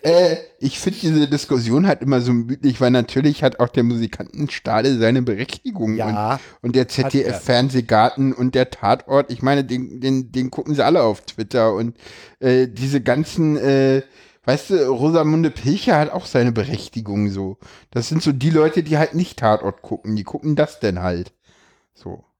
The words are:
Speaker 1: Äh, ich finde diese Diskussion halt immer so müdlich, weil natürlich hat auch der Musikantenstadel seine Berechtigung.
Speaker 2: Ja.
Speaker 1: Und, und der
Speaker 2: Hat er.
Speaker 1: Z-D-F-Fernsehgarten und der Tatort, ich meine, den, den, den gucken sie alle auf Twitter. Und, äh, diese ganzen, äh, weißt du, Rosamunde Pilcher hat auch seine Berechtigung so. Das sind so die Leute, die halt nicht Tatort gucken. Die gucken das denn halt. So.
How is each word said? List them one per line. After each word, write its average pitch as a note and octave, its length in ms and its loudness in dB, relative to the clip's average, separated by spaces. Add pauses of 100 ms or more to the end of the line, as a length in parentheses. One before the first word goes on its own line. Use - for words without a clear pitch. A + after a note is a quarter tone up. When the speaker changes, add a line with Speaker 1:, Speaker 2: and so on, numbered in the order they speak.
Speaker 1:
Äh, E3+ 340 4 (220)
ich - 200 -4
finde - 200 -4
diese D#3 280 2
Diskussion C#3 600 0
halt D#3 140 2
immer C3 200 2
so B2 120 0
müdlich, A#2+ 480 0
weil B2 100 4
natürlich C3 520 0
hat C3 160 0
auch A#2+ 100 2
der C3+ 140 0
Musikantenstadel A#2+ 1160 -2
seine A#2 220 4
Berechtigung. A2+ 720 -4
Speaker 2:
Ja. A2 380 -2 (280)
Speaker 1:
Und, B2 80 -4
und A#2+ 60 -2
der C3 80 4
Speaker 2:
Hat A#2+ 60 -4 (100)
er. C3+ 100 0
Speaker 1:
Z-D-F-Fernsehgarten B2+ 1200 0
und B2 220 -2
der B2+ 140 2
Tatort, C3+ 600 0
ich A#2 100 -8
meine, C#3 220 2
den, B2+ 360 -6
den, C3 320 -2
den B2+ 200 -4
gucken D3 240 -4
sie C3+ 100 2
alle D#3 180 4
auf A2 180 0
Twitter. A2+ 520 0
Und, A2+ 220 -4 (440)
äh, B2+ 280 4
diese C3 340 -2
ganzen, D3+ 560 0
äh, C3+ 440 2 (440)
weißt C#3+ 260 -2
du, D3 180 2
Rosamunde D#3 600 2
Pilcher F3 480 0
hat D3+ 120 -2
auch - 140 -8
seine B2 260 2
Berechtigung G#2 800 -4
so. G2 280 -8 (340)
Das A#2+ 180 -4
sind D#3+ 140 0
so D3+ 80 2
die C#3 200 0
Leute, D#3+ 320 2
die D3+ 140 0
halt D#3 180 0
nicht F3 240 -4
Tatort G#2+ 420 0
gucken. G#2+ 340 -6
Die G#2 80 -4
gucken D3 320 -4
das D3+ 240 -2
denn F#2 220 -2
halt. F2+ 320 -4 (600)
So. - 300 -18 (160)